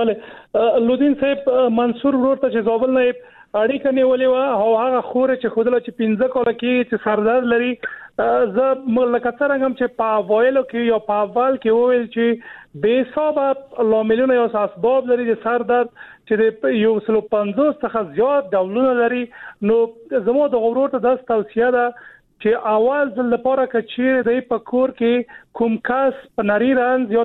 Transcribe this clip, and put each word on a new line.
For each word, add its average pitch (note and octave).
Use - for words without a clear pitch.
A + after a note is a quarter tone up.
بله. A3+
اه، A#3
لودین C4+
صاحب، C#4
اه، B3+
منصور A#3+
ورور C4
ته C4+
چې A3+
زابل B3+
نه B3+
یې B3
اړیکه C4+
نیولې C4
وه C4
او A3
هغه B3+
خور B3+
یې B3+
چې A#3+
ښودله A#3+
چې A#3
پنځه A3
کاله A#3
کېږي B3
چې A#3
سردرد A3
لري، A#3+
اه، -
زه C4
م-، B3+
لکه A#3+
څرنګه C#4
هم C4
چې B3
په A3
اوایلو A#3
کې A#3
یا A3
په G#3
اول A#3+
کې A3+
وویل A#3+
چې A#3
بې A3
حسابه D4+
لاملونه A3+
یا A#3
اسباب A#3+
لري A#3+
د A3+
سر A#3+
درد A#3+
چې A3+
د A3
یو A3
سلو A3
پنځوس G#3+
څخه A3+
زیات C#4
ډولونه G#3
لري، A#3+
نو A3+
زما C#4+
د A3+
ورور C4+
ته A#3+
داسې B3+
توصیه A3
ده A#3+
چې G#3+
اول C4
ځل B3
لپاره C4
که A#3
چیرې B3+
دی B3
په A#3
کور B3+
کې A#3
کوم A3+
کس C4
په A3
نري G#3+
رنځ B3
یا A#3